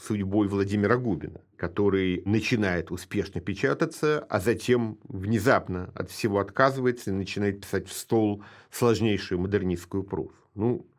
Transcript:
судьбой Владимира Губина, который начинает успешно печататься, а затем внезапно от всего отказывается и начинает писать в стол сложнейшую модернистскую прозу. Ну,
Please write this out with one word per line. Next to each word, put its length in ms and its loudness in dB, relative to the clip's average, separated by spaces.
судьбой 460 0
Владимира 480 2
Губина, 460 -2
который 680 0
начинает 640 0
успешно 520 -6
печататься, 800 -2
а 100 2
затем 640 2
внезапно 880 0
от 160 -8
всего 300 0
отказывается 720 0
и 20 -2
начинает 460 -2
писать 300 -6
в 40 -12
стол 500 0
сложнейшую 720 2
модернистскую 600 -2
прозу. 280 -6
Ну, 320 -2